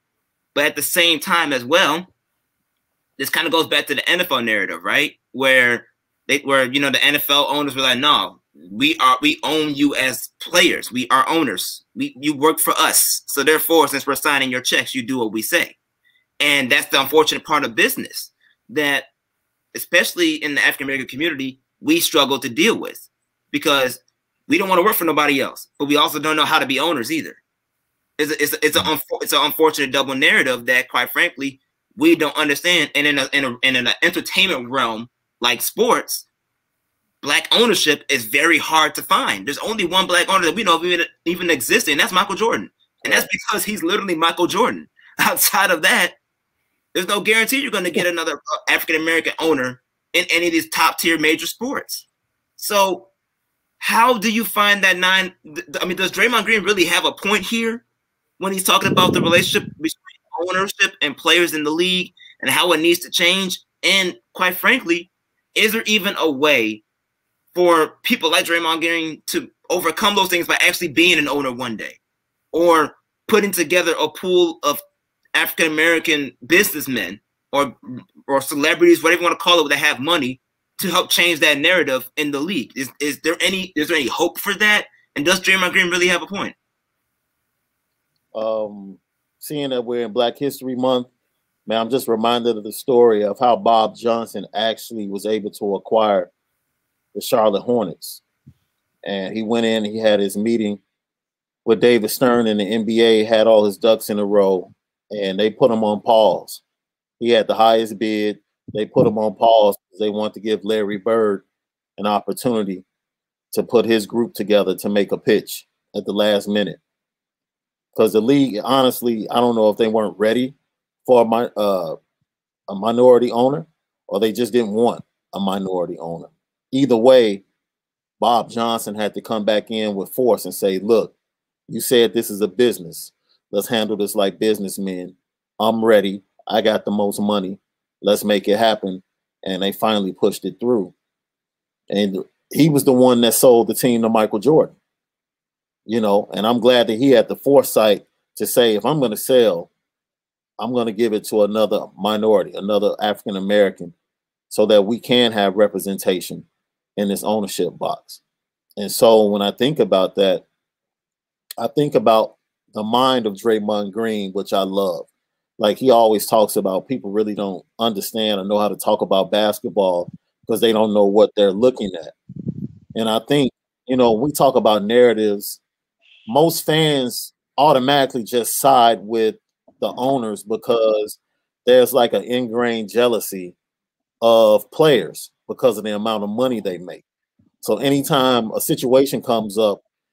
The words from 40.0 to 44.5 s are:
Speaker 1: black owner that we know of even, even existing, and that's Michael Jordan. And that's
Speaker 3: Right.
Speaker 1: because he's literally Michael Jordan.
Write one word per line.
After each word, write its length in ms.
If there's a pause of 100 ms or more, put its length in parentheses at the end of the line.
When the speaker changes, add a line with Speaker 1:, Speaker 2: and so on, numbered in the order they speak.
Speaker 1:
black 220
owner 180
that 80
we 100
know 120
of 80
even, 220 (180)
even 260
existing, 420
and 80
that's 120
Michael 220
Jordan. 360 (340)
And 80
that's 120
Speaker 3:
Right. 80
Speaker 1:
because 320
he's 180
literally 320
Michael 320
Jordan. 420 (160)